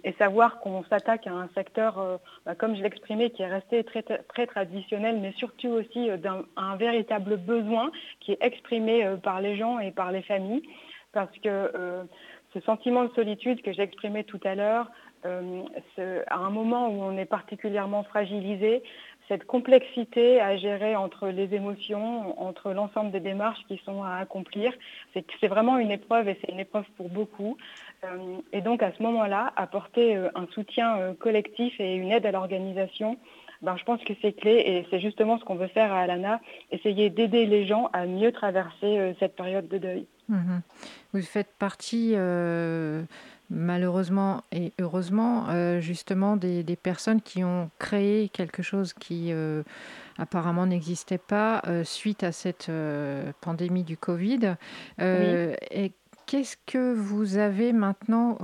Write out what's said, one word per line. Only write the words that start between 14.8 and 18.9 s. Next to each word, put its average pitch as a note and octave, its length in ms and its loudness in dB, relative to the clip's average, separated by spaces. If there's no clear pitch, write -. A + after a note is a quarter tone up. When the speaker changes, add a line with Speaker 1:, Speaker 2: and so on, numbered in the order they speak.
Speaker 1:
euh, F3+ 360 -6
ce, F#3 320 -4
à D#3 100 -2
un F#3+ 140 -2
moment A#3 380 0
où G3+ 120 -4
on F#3+ 160 -4
est F#3+ 80 -4
particulièrement G3+ 800 -4
fragilisé, G#3 800 0